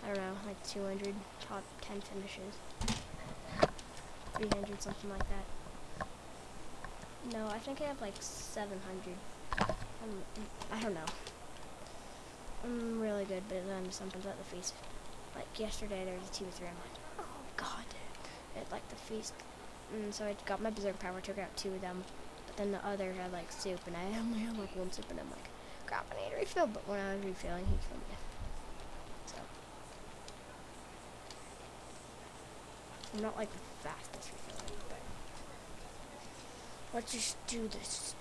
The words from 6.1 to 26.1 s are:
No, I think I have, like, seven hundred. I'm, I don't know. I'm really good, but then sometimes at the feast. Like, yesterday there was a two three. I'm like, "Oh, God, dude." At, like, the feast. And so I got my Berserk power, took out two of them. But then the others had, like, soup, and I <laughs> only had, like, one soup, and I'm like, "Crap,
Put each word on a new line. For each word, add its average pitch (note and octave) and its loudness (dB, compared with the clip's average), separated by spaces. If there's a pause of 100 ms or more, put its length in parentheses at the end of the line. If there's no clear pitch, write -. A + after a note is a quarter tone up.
No, A3 2
I G#3+ 2
think C4+ 0
I D4+ 4
have, C#4+ 2
like, G3+ 0
seven G3+ -2
hundred. F#3 -2 (400)
I'm, - 2 (500)
I A3 2
don't A3 4
know. D#3+ 0 (1600)
I'm A#3 4
really G#3 6
good, F#3+ 2
but F#3+ 2
then F#3+ 2
sometimes F#3+ -2
at G3 0
the F#3+ -4
feast. - 0 (600)
Like, - -4
yesterday G#3 2
there F#3 2
was F#3 -4
a - -4
two - 0
three. F3+ -4
I'm F3 -2
like, F3 -6 (200)
"Oh, - -4 (160)
God, - 0
dude." - -4
At, - -4
like, - -2
the A3+ -4
feast. A3 -2 (640)
And G#3 2
so G#3+ 2
I G3+ 2
got G3 4
my A3 6
Berserk G3+ 2
power, F#3 0
took F#3+ 0
out F#3 -2
two G3 2
of F#3+ 2
them. F#3 0 (420)
But - -6
then G3+ 6
the F#3+ 2
others G3 4
had, F#3 0
like, F3 -2
soup, F3+ 2
and E3+ 0
I G3 2
<laughs> - 4
only A3+ 4
had, A3+ 2
like, G3 0
one F#3 4
soup, - 0
and - 0
I'm - -2
like, - -4 (380)
"Crap, - 2